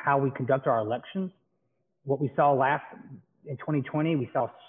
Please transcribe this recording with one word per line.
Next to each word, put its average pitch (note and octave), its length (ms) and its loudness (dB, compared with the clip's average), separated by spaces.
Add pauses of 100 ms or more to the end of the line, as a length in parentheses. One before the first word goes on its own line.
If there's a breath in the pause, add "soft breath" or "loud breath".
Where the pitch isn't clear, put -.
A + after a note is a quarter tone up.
how C#3+ 160 4
we C#3 140 2
conduct C3 340 0
our B2 140 2
elections. B2 500 -4 (760)
What C#3 140 -2
we C#3 160 -2
saw C#3+ 180 6
last C3+ 320 2 (600)
in C#3+ 120 -10
twenty D3+ 240 -2
twenty, D#3 340 0
we B2 180 -2
saw A#2+ 140 0 (220)